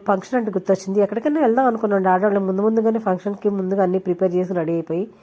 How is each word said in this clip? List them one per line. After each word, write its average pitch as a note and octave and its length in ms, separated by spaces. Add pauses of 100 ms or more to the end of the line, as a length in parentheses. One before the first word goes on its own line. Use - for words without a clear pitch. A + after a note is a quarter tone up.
ఫంక్షన్ G3+ 320
అంటే G#3+ 120
గుర్తొచ్చింది. F#3+ 480
ఎక్కడికైనా A#3 420
వెళ్దాం B3+ 240
అనుకున్నాం G#3+ 420
ఆడవాళ్ళం, G3 400
ముందు F#3+ 140
ముందుగానే A3 380
ఫంక్షన్కి G3+ 500
ముందుగా G3 340
అన్నీ F#3 160
ప్రిపేర్ F3+ 360
చేసి F3+ 180
రెడీ E3 180
అయిపోయి E3+ 360 (160)